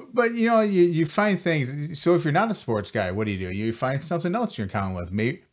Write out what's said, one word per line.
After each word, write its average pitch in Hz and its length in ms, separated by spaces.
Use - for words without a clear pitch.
but, 233 220
you 226 120
know, 226 140
you, 196 220
you 165 240
find 202 320
things. 147 600
So 226 140
if - 100
you're 156 80
not 208 200
a 196 40
sports 104 360
guy, 98 180
what 104 160
do 107 80
you 92 140
do? 90 40
You 107 220
find 135 300
something 175 320
else 233 240
you're 104 60
in - 60
common 95 240
with. 87 160
May-, 113 300